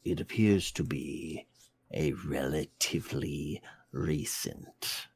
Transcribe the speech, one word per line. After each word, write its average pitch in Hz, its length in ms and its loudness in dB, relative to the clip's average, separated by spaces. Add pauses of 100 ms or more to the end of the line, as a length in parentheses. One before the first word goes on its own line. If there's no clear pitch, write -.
It 87 160 0
appears 101 540 6
to - 100 -2
be - 600 -4 (480)
a 76 200 2
relatively 73 1500 -2 (300)
recent - 1200 -4